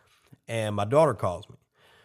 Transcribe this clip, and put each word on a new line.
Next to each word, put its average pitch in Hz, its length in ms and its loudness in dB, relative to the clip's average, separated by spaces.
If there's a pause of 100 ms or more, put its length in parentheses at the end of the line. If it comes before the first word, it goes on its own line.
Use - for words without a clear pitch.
(480)
and 107 280 -4
my 101 100 -2
daughter 139 300 4
calls 90 340 -6
me. - 80 -20 (480)